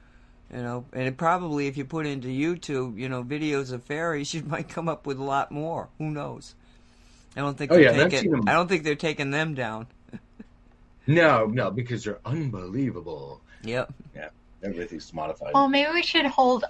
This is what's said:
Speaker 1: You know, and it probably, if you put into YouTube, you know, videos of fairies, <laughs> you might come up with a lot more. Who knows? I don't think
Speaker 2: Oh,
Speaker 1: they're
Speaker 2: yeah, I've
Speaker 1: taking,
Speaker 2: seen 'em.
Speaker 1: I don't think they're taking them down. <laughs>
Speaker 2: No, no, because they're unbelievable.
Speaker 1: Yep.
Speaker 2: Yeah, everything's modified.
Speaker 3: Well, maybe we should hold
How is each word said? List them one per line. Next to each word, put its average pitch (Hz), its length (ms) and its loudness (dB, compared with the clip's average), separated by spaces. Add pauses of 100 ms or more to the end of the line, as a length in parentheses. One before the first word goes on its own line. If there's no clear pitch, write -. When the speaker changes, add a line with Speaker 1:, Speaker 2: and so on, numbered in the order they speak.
(520)
Speaker 1:
You 123 80 -8
know, 123 320 -6
and 127 120 -4
it 131 120 -2
probably, 165 520 0
if 139 100 -6
you 139 80 -6
put 160 180 -4
into 139 240 -6
YouTube, 131 720 -4
you 131 100 -6
know, 127 160 -4
videos 143 480 -2
of 123 120 -10
fairies, 151 500 -4
<laughs> - 0 -
you 160 80 -6
might 151 260 -6
come 170 200 -6
up - 180 -6
with 135 120 -6
a 135 60 -8
lot 139 260 0
more. 147 380 -6 (100)
Who 156 120 -4
knows? 143 440 -10 (800)
I - 40 -6
don't 143 160 0
think 147 160 -6
Speaker 2:
Oh, 180 40 10
Speaker 1:
they're 160 80 12
Speaker 2:
yeah, 127 60 10 (140)
I've 185 60 4
Speaker 1:
taking, 185 220 2
Speaker 2:
seen - 20 4
'em. 110 140 2
Speaker 1:
I 127 40 4
don't 170 160 4
think 170 140 2
they're 147 120 0
taking 147 360 -2
them 156 240 0
down. 113 320 -6 (260)
<laughs> - 60 -14 (880)
Speaker 2:
No, 143 420 6
no, 107 260 0
because 120 320 -6
they're 104 200 -6
unbelievable. 92 1160 -6 (240)
Speaker 1:
Yep. 120 280 -4 (220)
Speaker 2:
Yeah, 73 140 -12 (340)
everything's 87 500 -8
modified. - 400 -8
Speaker 3:
Well, 277 160 4
maybe 277 240 2
we 339 120 2
should 311 220 2
hold 254 440 4